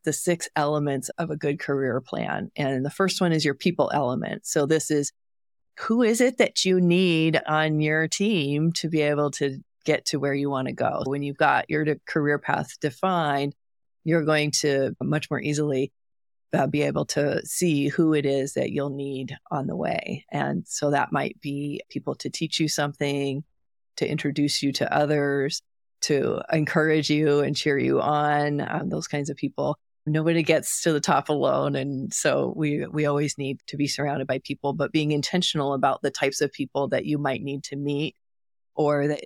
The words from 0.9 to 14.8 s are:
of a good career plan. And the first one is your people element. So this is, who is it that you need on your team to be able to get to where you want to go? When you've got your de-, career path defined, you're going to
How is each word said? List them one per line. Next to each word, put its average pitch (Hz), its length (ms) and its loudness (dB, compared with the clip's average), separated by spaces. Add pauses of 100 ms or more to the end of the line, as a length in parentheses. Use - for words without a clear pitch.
of 165 120 -4
a 151 60 -4
good 151 240 -2
career 135 420 -2
plan. - 540 -4
And 135 300 -2
the 147 40 -2
first 190 320 0
one 175 120 4
is 156 100 2
your 143 120 2
people - 380 0
element. 127 520 -2
So 147 200 2
this 151 240 2
is, 147 220 0 (680)
who 233 220 2
is 226 200 4
it 247 160 4
that - 260 2
you 185 160 4
need 170 680 4
on 156 340 2
your 156 260 2
team 160 640 2
to - 140 -4
be 156 140 2
able 147 300 2
to 139 280 -2 (240)
get - 220 0
to 147 140 0
where 139 140 0
you 143 160 0
want 131 180 -2
to 131 60 -4
go? - 320 0
When 139 180 -4
you've 143 140 -6
got 139 320 2
your 156 140 0
de-, 147 220 0
career 147 320 0
path - 420 -4
defined, 147 720 0 (500)
you're 160 220 2
going 151 260 4 (100)
to 135 400 2